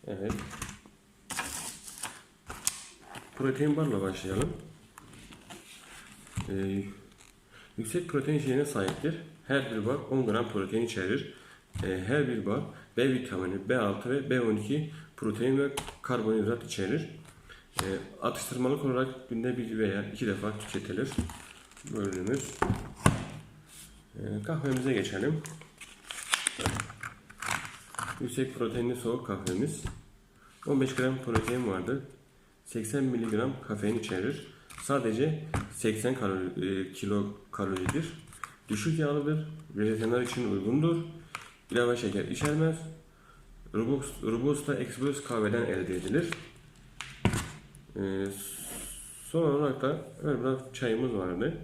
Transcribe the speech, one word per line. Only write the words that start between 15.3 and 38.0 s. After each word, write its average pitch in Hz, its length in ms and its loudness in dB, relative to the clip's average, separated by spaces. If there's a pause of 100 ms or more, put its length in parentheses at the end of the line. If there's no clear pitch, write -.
ve 139 120 4 (320)
karbonhidrat 110 640 2
içerir. 107 460 0 (720)
Ee, 95 40 -2 (360)
atıştırmalık 127 640 0
olarak 131 440 0
günde 123 280 0
bir 110 200 -2
veya 101 340 2
iki 110 160 -2
defa 104 320 -2
tüketilir 104 500 -4 (840)
bu 110 100 -2
ürünümüz. 98 500 -2 (1600)
Ee, 104 300 -4
kahvemize 135 480 2
geçelim. 110 480 2 (2750)
Yüksek 127 340 -2
proteinli 120 400 0
soğuk 120 320 0
kahvemiz. 98 560 0 (840)
On 143 140 4
beş 131 140 2
gram 131 300 2
protein 120 420 2
vardır. 98 320 0 (680)
Seksen 117 380 -2
miligram 117 480 2 (160)
kafein 107 320 0
içerir. 104 480 -2 (360)
Sadece 139 600 2 (320)
seksen 113 400 2
kalori, 95 500 0
e, 95 280 0
kilokaloridir. 101 1120 0 (640)